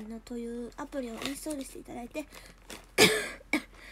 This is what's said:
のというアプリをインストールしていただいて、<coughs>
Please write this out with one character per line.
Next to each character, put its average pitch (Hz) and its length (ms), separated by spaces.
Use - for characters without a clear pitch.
の 226 140
と 240 160
い 233 300
う - 100
ア 294 80
プ 285 160
リ 240 80
を 226 60
イ 240 160
ン 277 40
ス - 100
ト 311 60
ー 302 60
ル 269 60
し - 80
て - 80
い - 40
た - 100
だ 247 100
い 240 40
て、 302 180
<coughs> - 120